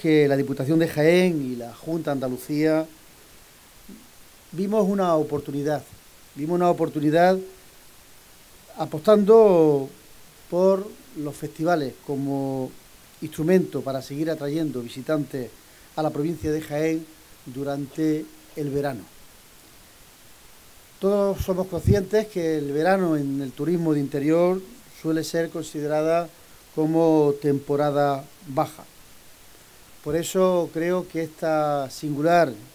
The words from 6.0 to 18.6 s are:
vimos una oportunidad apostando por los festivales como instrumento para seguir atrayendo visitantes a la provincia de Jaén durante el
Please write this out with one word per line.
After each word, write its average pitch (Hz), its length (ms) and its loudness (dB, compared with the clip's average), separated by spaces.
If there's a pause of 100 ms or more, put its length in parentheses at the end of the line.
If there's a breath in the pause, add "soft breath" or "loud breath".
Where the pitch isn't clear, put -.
vimos 151 200 -4
una 175 140 4
oportunidad 165 680 2 (1400)
apostando 180 1120 6 (600)
por 190 380 2 (300)
los 147 180 -8
festivales 156 580 -4 (140)
como 135 640 -4 (500)
instrumento 160 600 0
para 131 200 -6
seguir 151 300 -6
atrayendo 143 500 -4
visitantes 131 680 -6 (440 loud breath)
a 160 60 -4
la 156 80 -2
provincia 151 420 -4
de 156 100 -6
Jaén 160 440 -4 (400)
durante 143 800 -4 (300)
el 147 140 -6